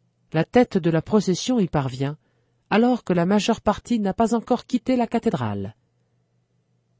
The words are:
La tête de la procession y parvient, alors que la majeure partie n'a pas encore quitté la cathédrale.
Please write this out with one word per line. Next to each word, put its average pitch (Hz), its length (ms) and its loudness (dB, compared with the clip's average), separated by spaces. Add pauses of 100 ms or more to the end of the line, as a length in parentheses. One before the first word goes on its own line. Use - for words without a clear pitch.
(340)
La 160 100 0
tête 240 360 2
de 165 100 0
la 160 140 0
procession 214 560 0
y 185 80 2
parvient, 135 500 -4 (540)
alors 233 320 2
que 180 100 -2
la 170 140 2
majeure 208 340 0
partie 220 380 -2
n'a 196 160 -2
pas 226 180 0
encore 233 320 -2
quitté 254 300 -2
la 240 100 0
cathédrale. 113 720 -4 (1200)